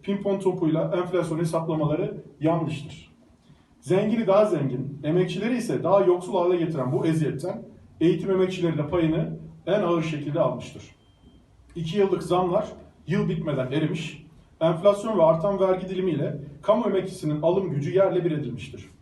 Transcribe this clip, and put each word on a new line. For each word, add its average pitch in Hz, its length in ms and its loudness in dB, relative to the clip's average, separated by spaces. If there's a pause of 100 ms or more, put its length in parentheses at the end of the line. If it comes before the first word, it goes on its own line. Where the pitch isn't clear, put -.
Pimpon 196 360 -2
topuyla 165 580 0
enflasyon 170 420 -2
hesaplamaları 160 840 -2 (160)
yanlıştır. - 760 -4 (640)
Zengini 214 480 0
daha 202 180 6
zengin, 139 580 -2
emekçileri 185 540 0
ise - 260 -4
daha 190 180 4
yoksul 180 360 2
hale 175 200 2
getiren 139 340 -2
bu - 140 0
eziyetten 160 600 -2 (360)
eğitim 185 300 2
emekçileri 180 460 0
de 151 100 -2
payını 160 520 0 (260)
en 202 160 2
ağır 170 220 2
şekilde 143 360 -4
almıştır. - 440 -4 (920)
İki 165 220 -4
yıllık 190 260 2
zamlar 180 440 2 (400)
yıl 202 220 0
bitmeden 139 420 -2
erimiş, - 540 -4 (360)
enflasyon 196 560 2
ve 165 60 6
artan 165 360 4
vergi 185 300 2
dilimiyle 180 520 -2 (200)
kamu 220 280 2
emekçisinin 160 520 -2
alım 180 280 2
gücü 143 260 -4
yerle 180 300 4
bir 156 60 0
edilmiştir. 120 580 -8 (120)